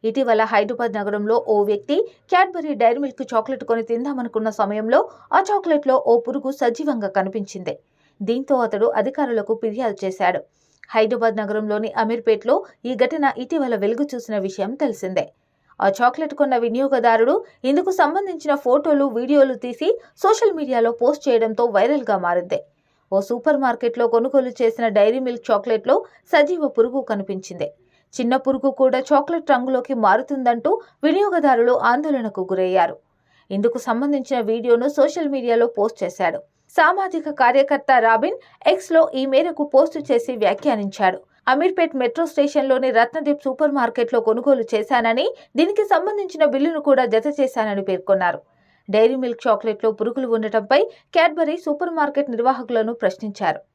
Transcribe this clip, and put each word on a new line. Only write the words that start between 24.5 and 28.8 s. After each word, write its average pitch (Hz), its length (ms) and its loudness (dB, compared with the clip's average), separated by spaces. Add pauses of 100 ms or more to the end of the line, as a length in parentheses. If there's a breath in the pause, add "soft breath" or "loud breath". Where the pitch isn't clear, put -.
చేసిన 226 260 0
డైరీ 214 320 2
మిల్క్ 240 320 -4
చాక్లెట్లో 220 540 0 (220 loud breath)
సజీవ 302 400 2
పురుగు 254 340 0
కనిపించింది. 190 680 -8 (480)
చిన్న 247 160 0
పురుగు 269 360 0
కూడా 262 280 2